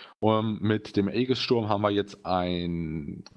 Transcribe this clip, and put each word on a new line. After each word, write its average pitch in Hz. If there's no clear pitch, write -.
Und 110
mit 104
dem 101
Aegis-Sturm 117
haben 104
wir 104
jetzt 101
einen 87